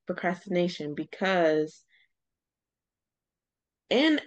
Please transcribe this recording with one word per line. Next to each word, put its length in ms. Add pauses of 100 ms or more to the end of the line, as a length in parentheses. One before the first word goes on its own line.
procrastination, 880
because 920 (2000)
in 380